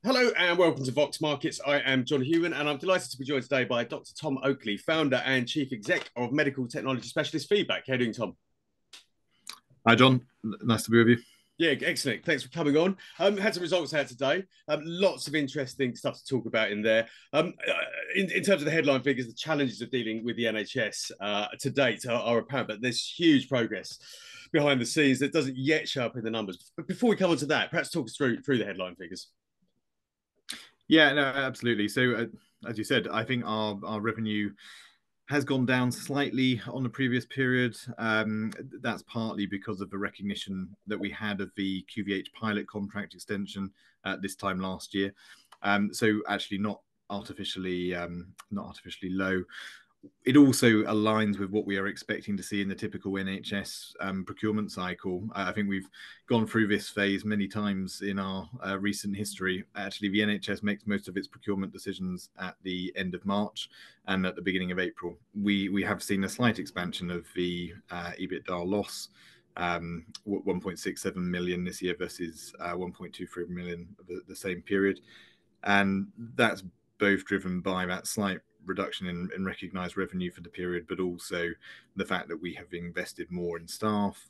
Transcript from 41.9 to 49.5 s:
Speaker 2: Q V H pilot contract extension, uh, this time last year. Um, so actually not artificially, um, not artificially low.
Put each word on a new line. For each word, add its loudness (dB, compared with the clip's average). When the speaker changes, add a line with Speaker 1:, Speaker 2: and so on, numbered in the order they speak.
Speaker 2:
Q -6
V -2
H -4
pilot -2
contract -8
extension, -6
uh, -2
this -6
time -4
last -6
year. 0
Um, 2
so 2
actually -4
not -4
artificially, -4
um, -6
not -6
artificially -10
low. 2